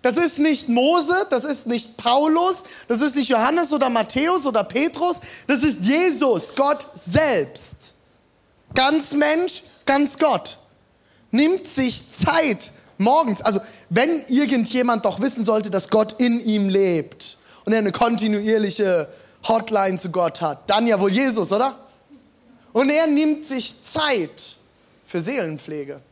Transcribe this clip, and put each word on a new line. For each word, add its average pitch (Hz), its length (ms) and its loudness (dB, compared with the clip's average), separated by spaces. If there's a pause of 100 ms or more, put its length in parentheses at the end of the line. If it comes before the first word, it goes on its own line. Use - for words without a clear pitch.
Das 254 140 2
ist 339 240 0
nicht 294 280 0
Mose, 320 600 2
das 262 140 0
ist 285 240 -6
nicht 233 280 -4
Paulus, 320 680 2 (240)
das 233 140 0
ist 277 120 0
nicht 277 140 0
Johannes 269 440 2
oder 269 160 0
Matthäus 277 580 0
oder 214 180 0
Petrus, 330 560 -2 (260)
das 254 160 0
ist 233 220 0
Jesus, 269 720 2
Gott 285 400 0
selbst. - 1000 -2 (800)
Ganz 285 380 2
Mensch, 302 520 0 (200)
ganz 277 340 2
Gott. 269 380 0 (760)
Nimmt 320 360 2
sich - 460 -2
Zeit 311 600 0 (240)
morgens, 240 460 2
also 202 180 0 (300)
wenn 277 380 0
irgendjemand 240 760 0
doch 196 160 -2
wissen 240 240 -2
sollte, 214 240 0
dass 185 220 -2
Gott 214 280 2
in 240 220 2
ihm 214 300 0
lebt 185 640 -2 (300)
und 214 80 2
er 226 60 2
eine 208 120 -2
kontinuierliche 208 1120 0 (400)
Hotline 214 520 2
zu 180 120 -6
Gott 170 300 -2
hat, 160 300 -4
dann 220 160 4
ja 214 120 4
wohl 196 140 2
Jesus, 220 400 0
oder? 240 240 0 (960)
Und 262 160 2
er 311 200 2
nimmt 302 360 0
sich - 380 -6
Zeit 277 760 -4 (480)
für 175 160 -6
Seelenpflege. 151 800 -6 (120)